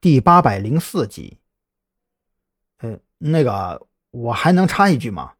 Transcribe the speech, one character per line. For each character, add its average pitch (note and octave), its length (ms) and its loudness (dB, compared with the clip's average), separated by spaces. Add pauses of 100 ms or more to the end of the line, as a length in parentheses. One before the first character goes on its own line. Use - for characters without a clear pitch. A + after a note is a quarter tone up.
第 D3+ 180 4
八 F3 220 6
百 G#2 160 0
零 A2 220 -4
四 D#3 260 -6
集。 - 320 -18 (1400)
“呃， A2+ 160 -12 (220)
那 D#3 240 0
个， F#2+ 420 -6 (240)
我 A#2 240 -8
还 D#3 180 0
能 F#3 160 2
插 G3 220 2
一 D#3 80 2
句 A2+ 140 -8
吗？” D#2+ 280 -12